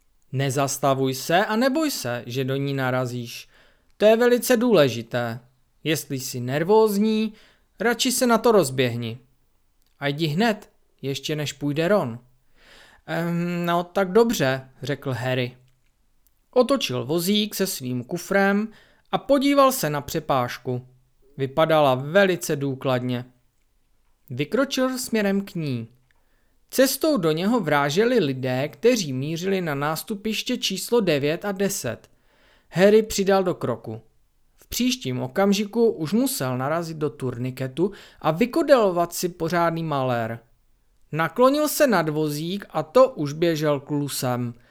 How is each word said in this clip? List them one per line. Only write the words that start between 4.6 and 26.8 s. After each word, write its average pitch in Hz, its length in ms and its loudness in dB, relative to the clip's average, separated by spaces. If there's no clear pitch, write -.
Jestli 147 360 -4
jsi 127 200 -8
nervózní, 208 920 2
radši 233 320 0
se 247 140 0
na 233 120 4
to 226 140 4
rozběhni. 127 640 0
A 139 80 -2
jdi 147 180 -2
hned, 208 440 -2
ještě 139 340 -6
než 147 160 -6
půjde 147 360 -2
Ron.“ 147 300 0
„Ehm, 170 600 -4
no 175 180 0
tak 185 280 -2
dobře,“ 170 580 2
řekl 135 300 -6
Harry. 127 440 -2
Otočil 233 540 0
vozík 190 500 0
se 190 120 -2
svým 123 380 -6
kufrem 196 640 0
a 190 60 -2
podíval 277 540 4
se 156 180 -4
na 147 100 -4
přepážku. 127 840 -4
Vypadala 147 580 2
velice 170 640 0
důkladně. 127 680 -2
Vykročil 254 680 -2
směrem 202 420 0
k 196 140 -12
ní. 131 340 -4
Cestou 269 460 2